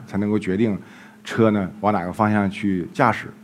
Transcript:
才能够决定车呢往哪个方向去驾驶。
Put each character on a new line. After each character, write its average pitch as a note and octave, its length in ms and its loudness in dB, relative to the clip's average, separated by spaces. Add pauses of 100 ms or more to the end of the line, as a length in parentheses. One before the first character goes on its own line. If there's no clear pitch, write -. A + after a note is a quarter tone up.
才 - 120 -8
能 G#2 120 0
够 G#2+ 80 0
决 F#2 200 -2
定 G#2+ 200 2 (460)
车 A2+ 280 2
呢 G2+ 180 0 (100)
往 G#2 140 2
哪 F2+ 120 -2
个 F2+ 60 -6
方 G#2+ 200 2
向 G2+ 180 2
去 F#2+ 440 -2
驾 B2 180 4
驶。 - 160 -6 (160)